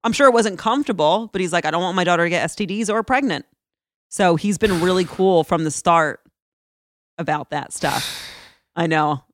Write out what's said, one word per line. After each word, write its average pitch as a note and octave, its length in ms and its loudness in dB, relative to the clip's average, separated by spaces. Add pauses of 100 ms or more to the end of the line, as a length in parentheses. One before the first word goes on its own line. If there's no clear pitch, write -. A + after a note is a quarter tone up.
I'm A3+ 80 0
sure C#4 140 2
it B3+ 80 6
wasn't G#3+ 240 2
comfortable, A3 720 0
but G3 80 -4
he's F3 140 -2
like, E3+ 100 0
"I D3+ 60 0
don't F3 120 -2
want F#3 140 -2
my F3+ 80 2
daughter E3+ 200 4
to F3 60 0
get D#3 140 0
S E3 100 -6
T G#3 120 -4
Ds G3+ 240 -4
or A3 120 0
pregnant." B3+ 440 -2 (640)
So F3 260 2
he's G3+ 220 -2
been F#3+ 240 2
really F#3 240 2
cool F#3 380 2
from D#3+ 200 -2
the D#3 60 -2
start D#3+ 500 0 (960)
about D3+ 340 -4
that C#3+ 220 -8
stuff. - 480 -4 (560)
I E3+ 100 0
know. D3+ 480 0